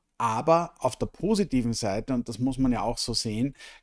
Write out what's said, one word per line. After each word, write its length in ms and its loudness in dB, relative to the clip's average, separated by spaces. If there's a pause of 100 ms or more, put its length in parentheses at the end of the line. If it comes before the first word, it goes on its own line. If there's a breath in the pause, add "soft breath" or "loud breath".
(180)
Aber 600 2
auf 180 -2
der 120 -2
positiven 640 0
Seite, 400 -2
und 160 -2
das 80 -8
muss 220 -2
man 120 4
ja 120 0
auch 160 -2
so 160 -4
sehen, 400 -2 (280 loud breath)